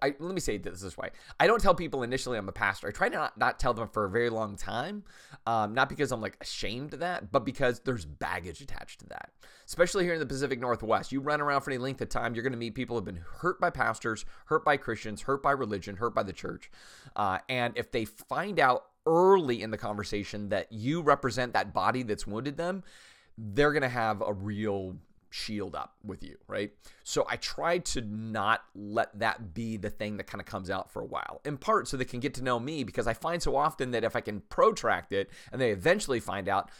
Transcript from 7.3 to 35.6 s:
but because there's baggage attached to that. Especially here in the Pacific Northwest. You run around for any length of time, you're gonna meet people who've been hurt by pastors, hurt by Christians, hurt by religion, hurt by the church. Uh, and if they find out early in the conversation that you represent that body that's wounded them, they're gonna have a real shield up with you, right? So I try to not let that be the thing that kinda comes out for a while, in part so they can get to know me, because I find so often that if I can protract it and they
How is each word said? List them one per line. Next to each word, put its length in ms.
but 100
because 380
there's 240
baggage 560
attached 400
to 60
that. 240
Especially 380
here 80
in 80
the 40
Pacific 360
Northwest. 500
You 80
run 220
around 200
for 100
any 80
length 200
of 80
time, 260
you're 120
gonna 100
meet 200
people 200
who've 80
been 200
hurt 180
by 100
pastors, 540
hurt 180
by 140
Christians, 460
hurt 200
by 80
religion, 460
hurt 180
by 80
the 100
church. 380
Uh, 220
and 280
if 140
they 140
find 520
out 280
early 560
in 100
the 60
conversation 680
that 240
you 300
represent 520
that 200
body 300
that's 220
wounded 300
them, 280
they're 360
gonna 160
have 320
a 100
real 640
shield 400
up 300
with 200
you, 140
right? 240
So 240
I 100
try 420
to 220
not 600
let 420
that 380
be 220
the 120
thing 280
that 100
kinda 160
comes 260
out 220
for 100
a 40
while, 380
in 140
part 300
so 100
they 80
can 140
get 160
to 80
know 160
me, 240
because 240
I 60
find 280
so 140
often 360
that 120
if 120
I 60
can 200
protract 720
it 200
and 80
they 120